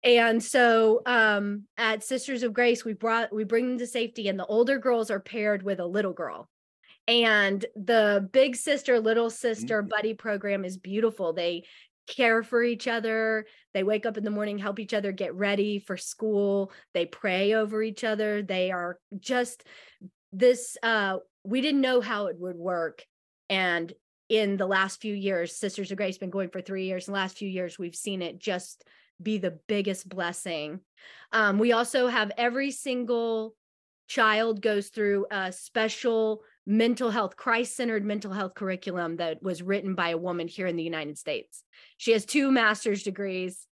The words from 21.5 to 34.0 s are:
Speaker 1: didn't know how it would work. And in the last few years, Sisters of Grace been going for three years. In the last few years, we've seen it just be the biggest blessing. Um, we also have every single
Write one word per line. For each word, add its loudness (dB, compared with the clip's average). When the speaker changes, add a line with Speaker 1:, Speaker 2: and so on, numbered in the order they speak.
Speaker 1:
didn't 4
know 4
how -4
it -6
would -8
work. -4
And 0
in 2
the 0
last 0
few -6
years, -2
Sisters -6
of -8
Grace -4
been -8
going -4
for -10
three -8
years. -6
In -8
the -2
last -4
few -8
years, -6
we've -8
seen -8
it -10
just -8
be -2
the -4
biggest -2
blessing. -6
Um, 4
we 4
also 2
have 0
every 0
single -2